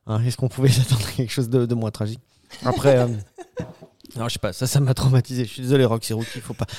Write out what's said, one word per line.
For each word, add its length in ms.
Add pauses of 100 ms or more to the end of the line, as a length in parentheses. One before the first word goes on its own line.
hein, 180
est-ce 140
qu'on 100
pouvait 200
<laughs> 40
s'attendre 340
à 60
quelque 180
chose 200
de, 160
de 80
moins 160
tragique ? 300 (440)
Après, 320
euh, 120
<laughs> 1080
non, 120
je 40
sais 60
pas, 160
ça, 120
ça 140
m'a 140
traumatisé. 500
Je 60
suis 100
désolé, 240
Roxy 300
Rookie, 260
faut 140
pas. 100 (140)